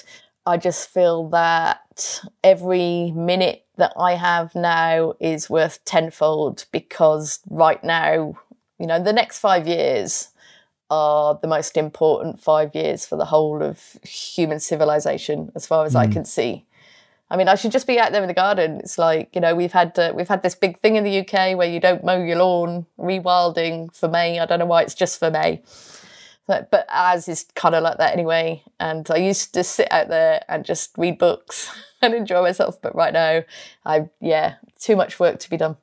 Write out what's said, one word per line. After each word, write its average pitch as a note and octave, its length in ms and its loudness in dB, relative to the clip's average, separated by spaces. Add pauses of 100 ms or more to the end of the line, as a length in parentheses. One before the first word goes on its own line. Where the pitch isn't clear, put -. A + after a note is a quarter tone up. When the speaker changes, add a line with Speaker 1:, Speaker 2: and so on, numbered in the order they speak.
(440)
Speaker 1:
I F3 140 2
just F3 320 -4
feel E3+ 400 2
that - 920 -2 (220)
every F3 680 2
minute F3 520 0 (120)
that - 220 2
I F3+ 160 2
have E3+ 400 -2
now E3 680 0
is D#3+ 280 -4
worth D#3+ 360 0
tenfold, D#3 880 -2
because D#3 760 0
right D#3+ 340 2
now, D#3+ 520 0 (440)
you F3 80 -8
know, E3 160 0
the G3+ 100 2
next A3 260 -2
five F#3 280 2
years C#3 640 -2 (640)
are D3+ 500 2
the E3 80 -4
most D#3 280 -2
important D#3 640 0
five D#3 340 0
years D#3 320 -4
for D#3+ 100 -8
the D#3 100 -2
whole D#3 360 0
of - 400 -8
human - 560 -4
civilization, D3+ 960 -2
as - 120 -12
far D#3+ 200 2
as D3 80 -2
I A#2+ 120 4
Speaker 2:
Mm. G#2+ 60 2
Speaker 1:
can D3+ 120 -4
see. - 400 -6 (680)
I F3 60 -2
mean, F#3 100 2
I F#3 100 6
should A3 160 -2
just C4 140 0
be B3 140 2
out A3 120 2
there G3+ 100 0
in F3+ 60 -4
the F3+ 40 -4
garden. F3+ 480 0
It's - 160 -14
like, D#3+ 380 0
you F#3 80 -2
know, E3 120 2
we've F3 180 -2
had, E3+ 260 2
uh, E3 180 0
we've F3 120 -4
had F#3+ 140 0
this F3+ 120 -2
big F#3 260 -2
thing A3 160 4
in G#3+ 80 0
the G3+ 60 -2
U G3 140 0
K F#3+ 300 0
where F3+ 140 0
you E3+ 100 -4
don't F3+ 240 2
mow F#3 220 0
your E3 140 -2
lawn, F3 480 0 (120)
rewilding E3+ 960 -2
for - 140 -2
May. E3+ 320 0
I E3 60 0
don't E3+ 120 0
know F3 60 -2
why E3+ 160 4
it's - 140 -2
just - 240 -2
for E3 120 0
May. D#3+ 300 0 (840)
But, - 240 -2
but F#3 180 2
ours F3+ 400 0
is E3 160 -8 (100)
kind E3 200 2
of D#3+ 80 2
like E3 160 0
that - 160 2
anyway. E3 480 -2 (180)
And D#3+ 300 -6
I D#3+ 80 2
used F#3+ 340 -2
to F3+ 100 0
sit - 300 -2
out D#3+ 160 2
there D#3+ 400 2
and D#3 160 -6
just - 320 -8
read E3+ 220 -2
books - 520 -2 (180)
<laughs> - 120 -20
and A#3 140 4
enjoy G3 260 0
myself. F3+ 400 0
But - 140 -6
right D#3+ 180 0
now, E3 300 2 (420)
I, D#3 240 0 (140)
yeah, D#3 320 0 (260)
too G#3+ 160 2
much - 240 -2
work F3 200 2
to - 100 -18
be E3 80 -4
done. D#3 240 -2